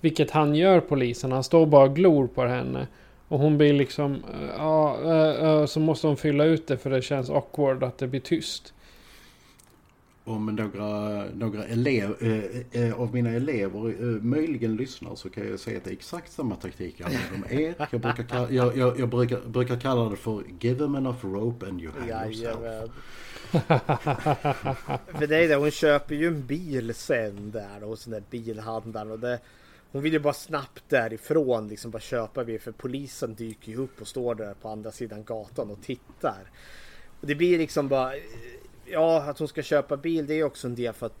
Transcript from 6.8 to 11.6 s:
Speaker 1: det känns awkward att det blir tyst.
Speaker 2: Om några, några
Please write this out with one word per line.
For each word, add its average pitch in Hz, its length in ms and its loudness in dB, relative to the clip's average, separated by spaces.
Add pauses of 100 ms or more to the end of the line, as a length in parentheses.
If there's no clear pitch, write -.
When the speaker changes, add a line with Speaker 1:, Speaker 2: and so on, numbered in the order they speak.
Speaker 1:
det 131 120 2
känns 135 280 -2
awkward 135 540 2
att 123 140 -6
det 135 80 -2
blir 127 140 -2
tyst. - 520 -4 (1500)
Speaker 2:
Om 107 220 -4
några, 104 760 -4 (100)
några 104 300 -4